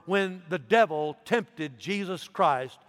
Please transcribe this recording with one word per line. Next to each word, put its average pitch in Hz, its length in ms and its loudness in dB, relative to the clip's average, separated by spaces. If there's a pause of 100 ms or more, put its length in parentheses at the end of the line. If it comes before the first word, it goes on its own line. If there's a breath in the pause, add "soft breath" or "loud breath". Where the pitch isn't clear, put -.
when 185 440 0
the 175 100 -2
devil 151 680 2
tempted 151 540 -4
Jesus 185 480 -6
Christ 135 500 0 (120 soft breath)